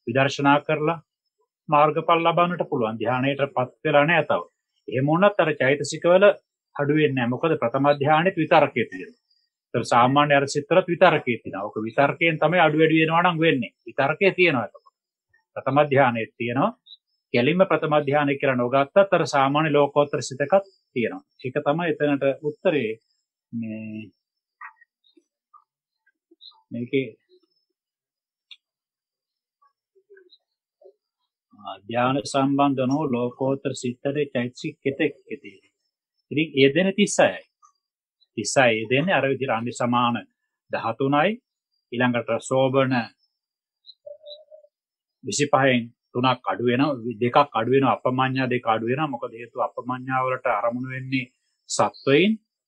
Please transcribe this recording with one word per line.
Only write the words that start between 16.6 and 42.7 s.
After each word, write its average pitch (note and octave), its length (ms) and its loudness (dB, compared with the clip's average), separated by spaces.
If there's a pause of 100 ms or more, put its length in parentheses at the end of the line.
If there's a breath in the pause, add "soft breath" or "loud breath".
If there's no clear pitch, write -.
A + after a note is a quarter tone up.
කෙලින්ම D3+ 340 2
ප්‍රථම D#3 340 -2
ධ්‍යානය C#3+ 360 0
කියලා C3 240 0
නොගත්තත් C#3 520 2
අර D#3 140 2
සාමාන්‍ය C#3+ 440 0
ලෝකෝත්තර C#3+ 500 2
සිතකත් C#3+ 440 0 (240)
තියෙනවා. A2+ 340 -4 (160)
ඒක C3 240 -10
තමයි E3 260 -2
එතනට D3 340 -2 (180)
උත්තරේ. D3 500 -2 (600)
මේ, A2 480 -10 (2750)
මේකේ, B2 400 -6 (4000)
ආ, G2 220 -14
ධ්‍යාන B2 400 -2
සම්බන්ධ C#3 680 0
නොවූ C#3+ 240 -2
ලෝකෝත්තර B2+ 640 -4
සිත්තරේ C#3 560 -4
චෛතසික B2+ 480 -6
කෙතෙක් C#3 340 -4 (100)
කෙතේ. G2+ 360 -16 (720)
ඉතින් D3+ 240 -2
ඒ C#3 160 4
දෙන F#3 240 0
තිස් G3+ 220 0
හයයි. G#2 260 2 (960)
තිස් G#2 180 -6
හය B2+ 160 4
ඒ A2 160 -2
දෙන්නේ E3 300 0
අර C3 100 0
විදිහට C3+ 300 -2
අන්‍ය A#2 140 -6
සමාන A#2+ 440 0 (560)
දහතුනයි. C3+ 580 0 (640)
ඊළඟට A#2+ 380 -2 (120)
සෝබන, C3 520 0